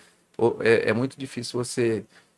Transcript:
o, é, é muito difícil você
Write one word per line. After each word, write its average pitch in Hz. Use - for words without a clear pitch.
o, 113
é, 113
é -
muito 127
difícil 123
você 113